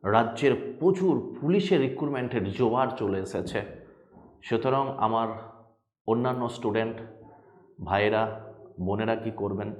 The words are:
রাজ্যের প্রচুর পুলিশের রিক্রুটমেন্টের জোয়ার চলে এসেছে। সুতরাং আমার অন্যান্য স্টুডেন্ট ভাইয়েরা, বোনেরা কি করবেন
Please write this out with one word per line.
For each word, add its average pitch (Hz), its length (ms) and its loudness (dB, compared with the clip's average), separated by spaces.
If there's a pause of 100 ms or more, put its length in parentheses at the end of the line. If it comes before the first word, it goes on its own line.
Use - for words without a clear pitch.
রাজ্যের 113 760 2
প্রচুর 180 600 2
পুলিশের 180 400 4
রিক্রুটমেন্টের 127 720 -2
জোয়ার 123 440 2
চলে 98 220 0
এসেছে। 95 440 -4 (800)
সুতরাং 131 540 0
আমার 113 320 2 (800)
অন্যান্য 123 420 2
স্টুডেন্ট 113 480 -2 (880)
ভাইয়েরা, 104 680 2 (280)
বোনেরা 107 360 0
কি 113 140 -6
করবেন 101 500 -4